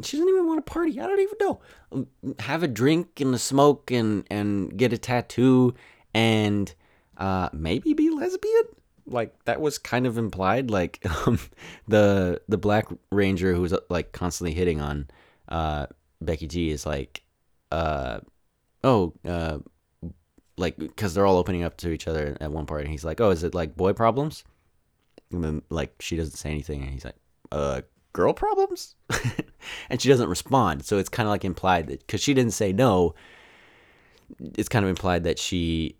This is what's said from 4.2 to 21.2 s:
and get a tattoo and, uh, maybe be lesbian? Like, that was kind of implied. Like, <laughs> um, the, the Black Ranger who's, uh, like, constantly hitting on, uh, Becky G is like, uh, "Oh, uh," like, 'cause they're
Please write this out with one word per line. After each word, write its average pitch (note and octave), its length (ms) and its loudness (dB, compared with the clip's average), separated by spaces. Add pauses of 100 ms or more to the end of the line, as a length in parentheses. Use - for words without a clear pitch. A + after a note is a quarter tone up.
and G2+ 480 -2
get A#2+ 160 4
a G#2+ 40 -4
tattoo B2 760 4 (400)
and, G#2+ 600 2 (440)
uh, F#2 340 0
maybe F2 400 -2
be D#4 160 4
lesbian? F#4+ 560 0 (440)
Like, - 360 -4
that - 160 -2
was D3+ 180 -2
kind B2+ 280 -2
of A#2 120 -2
implied. G#2+ 500 0
Like, F#2+ 380 -2 (100)
<laughs> - 100 -2
um, A#2+ 120 4 (480)
the, G2+ 600 4
the G2+ 100 2
Black G#2 300 2 (220)
Ranger F#2+ 440 2
who's, F2 180 2
uh, F#2 60 0 (100)
like, E2+ 240 -2
constantly F2 400 -4
hitting E2+ 280 0
on, D2 280 -4 (400)
uh, D#2 380 -4 (340)
Becky D#2+ 280 -4
G E2 220 -2
is D2 140 -6
like, C#2+ 380 -6 (480)
uh, D2 480 -2 (640)
"Oh, G2+ 320 2 (100)
uh," D#2+ 340 -4 (960)
like, D#2+ 400 -6
'cause F#2 180 -4
they're G2 100 4